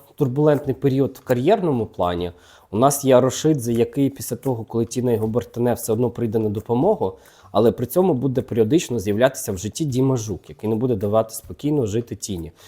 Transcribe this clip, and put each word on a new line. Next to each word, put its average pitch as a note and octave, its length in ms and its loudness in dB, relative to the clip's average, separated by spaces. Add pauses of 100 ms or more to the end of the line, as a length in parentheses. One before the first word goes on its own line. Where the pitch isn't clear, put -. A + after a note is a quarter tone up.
(160)
турбулентний C#3 600 2
період C3+ 420 0
в - 80 -20
кар'єрному C3+ 600 2
плані. F2 460 -2 (400)
У G2 60 -4
нас C3+ 280 2
є B2+ 120 8
Арошидзе, B2+ 560 2
який A#2 360 2
після B2+ 260 -8
того, A#2 280 -4
коли A#2 220 -2
Тіна B2 260 -2
його A2 160 2
бортане, A#2 460 -2
все - 200 -2
одно A#2+ 160 2
прийде A#2 300 -2
на G#2+ 100 0
допомогу, A#2 680 0 (340)
але A2 200 4
при B2+ 140 -4
цьому F3+ 280 2
буде B2+ 280 -2
періодично A#2 580 0
з'являтися G#2+ 520 0
в F#2+ 60 -6
житті G#2 280 -6
Діма C3 320 0
Жук, G#2+ 320 -8
який G#2+ 200 -6
не A2 60 0
буде B2 200 0
давати G#2 380 0
спокійно C#3+ 520 -4
жити A2 300 -4
Тіні, E2 360 -8 (160)